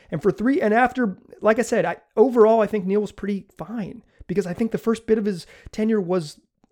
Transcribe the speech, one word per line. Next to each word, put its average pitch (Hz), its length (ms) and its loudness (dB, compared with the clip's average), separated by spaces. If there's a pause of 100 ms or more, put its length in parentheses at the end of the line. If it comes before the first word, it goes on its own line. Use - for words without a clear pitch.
(100)
And 160 120 -6
for 202 80 2
three, 247 300 0
and 208 120 2
after, 240 460 0 (220)
like 220 180 2
I 240 40 0
said, 214 220 0
I, 170 120 -4 (200)
overall, 226 440 6
I 208 80 2
think 202 180 -4
Neil 196 140 0
was 202 100 -4
pretty 196 360 -8 (100)
fine, 196 480 -12 (240)
because 180 180 -2
I 175 80 -6
think 226 160 -2
the 185 80 -4
first 226 280 -2
bit 220 120 2
of 208 60 -2
his 190 220 -4 (260)
tenure 220 280 0
was 175 400 -4 (320)